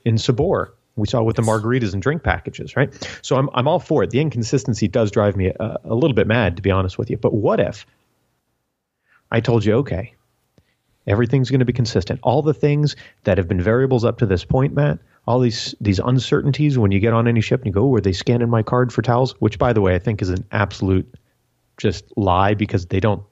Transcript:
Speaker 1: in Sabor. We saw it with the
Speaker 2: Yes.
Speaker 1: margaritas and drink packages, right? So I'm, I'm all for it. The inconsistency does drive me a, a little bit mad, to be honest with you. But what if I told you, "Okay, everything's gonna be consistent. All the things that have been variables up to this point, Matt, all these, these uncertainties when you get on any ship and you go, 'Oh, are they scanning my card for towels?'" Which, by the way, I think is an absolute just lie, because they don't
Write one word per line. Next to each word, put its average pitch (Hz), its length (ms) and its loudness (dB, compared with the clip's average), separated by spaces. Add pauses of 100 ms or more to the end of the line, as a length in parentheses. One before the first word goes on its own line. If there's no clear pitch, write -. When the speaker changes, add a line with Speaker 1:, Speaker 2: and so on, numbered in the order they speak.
Speaker 1:
in 113 140 2
Sabor. 131 560 0 (220)
We 104 100 -2
saw 120 140 0
it 113 40 2
with 113 120 0
the 120 60 0
Speaker 2:
Yes. 110 80 2
Speaker 1:
margaritas 110 420 0
and 95 100 -4
drink 156 220 -2
packages, - 520 -4
right? 135 160 0 (300)
So - 140 0
I'm, 135 180 0
I'm 127 140 0
all 170 100 2
for 151 240 0
it. 95 80 -2
The 117 100 0
inconsistency 120 680 -2
does 107 240 0
drive 104 240 2
me 95 100 0
a, - 380 -4
a 85 100 -6
little 135 200 0
bit 101 120 2
mad, 104 300 0
to 95 60 -12
be 95 100 2
honest 92 260 -2
with 110 100 -4
you. 113 80 -4
But - 160 0
what 139 280 0
if - 260 -4 (1400)
I 113 100 0
told 117 240 2
you, 104 100 2
"Okay, 113 400 -2 (920)
everything's 120 440 2
gonna 131 160 2
be 123 60 0
consistent. 113 500 -2
All 127 200 2
the 147 120 2
things 147 420 0 (280)
that 92 140 2
have 92 80 0
been 92 140 -2
variables 120 440 2
up 117 140 0
to 120 80 2
this 92 180 0
point, 131 300 0
Matt, 147 240 0 (280)
all 117 140 2
these, 117 420 -2
these 101 160 2
uncertainties 135 800 0
when 104 140 4
you 98 80 2
get 113 120 2
on 117 160 2
any 117 140 2
ship 127 180 -4
and - 60 -6
you 101 60 -4
go, 98 180 0
'Oh, 131 60 2
are 107 40 2
they 95 140 2
scanning 120 340 0
my 117 140 2
card 123 280 0
for 113 120 -4
towels?'" 123 360 0
Which, 104 200 0
by 123 160 2
the 107 80 2
way, 92 120 2
I 90 40 2
think 104 240 -4
is 95 80 -2
an 90 200 -4
absolute 95 560 0 (680)
just 98 280 -4 (120)
lie, 98 380 2
because 101 320 -2
they 95 140 -2
don't 101 320 0